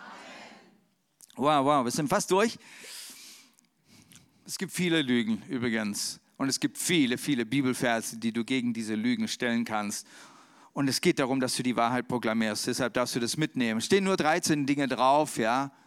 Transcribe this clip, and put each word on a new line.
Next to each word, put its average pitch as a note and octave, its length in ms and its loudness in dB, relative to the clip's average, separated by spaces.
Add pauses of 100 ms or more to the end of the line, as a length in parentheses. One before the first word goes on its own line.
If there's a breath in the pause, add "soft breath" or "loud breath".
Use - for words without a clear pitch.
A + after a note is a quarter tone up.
(1300 loud breath)
Wow, C#3+ 320 2
wow, C#3+ 180 4
wir A#2+ 60 -2
sind D3 180 -2
fast G3 220 0
durch. G3+ 260 2 (1900 loud breath)
Es - 100 -8
gibt F3 160 -8
viele E3 300 4
Lügen A#2 460 2
übrigens. A2+ 720 -2 (160)
Und C3+ 120 -2
es - 120 -2
gibt - 180 -2
viele, C3 400 2
viele A#2+ 260 0
Bibelverse, A#2+ 760 0
die A2 140 -2
du A2+ 120 -2
gegen B2 280 0
diese A2 220 -4
Lügen A2 320 0
stellen A#2 380 -2
kannst. G#2+ 420 -4 (640 loud breath)
Und C#3 140 -2
es B2+ 140 0
geht F3 180 2
darum, C3+ 220 0
dass B2+ 160 -2
du B2+ 80 -4
die B2 100 0
Wahrheit A#2+ 320 2
proklamierst. A2 600 -2
Deshalb B2 260 -2
darfst B2 220 0
du B2 40 0
das A#2 160 -2
mitnehmen. B2 420 -2
Es A2 80 -4
stehen G3 180 4
nur F#3+ 120 2
dreizehn D#3 480 2
Dinge C#3 220 0
drauf, C3 520 2
ja. B2+ 340 0 (140 soft breath)